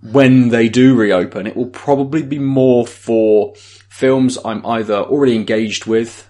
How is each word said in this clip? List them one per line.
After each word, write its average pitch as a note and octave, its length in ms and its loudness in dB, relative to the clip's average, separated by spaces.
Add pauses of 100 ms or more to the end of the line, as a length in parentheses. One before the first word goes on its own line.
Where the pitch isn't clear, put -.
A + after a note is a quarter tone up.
when B2+ 480 4
they A2+ 200 2
do B2+ 260 4
reopen, F#2+ 520 0
it - 80 -10
will B2 140 -6
probably C#3 520 -4
be C#3 160 -8
more C3 480 2
for A2 720 0 (340)
films C3 540 -2
I'm G#2+ 220 -10
either G#2+ 320 -4
already C3 380 0
engaged A2 500 -4
with, A2+ 440 -4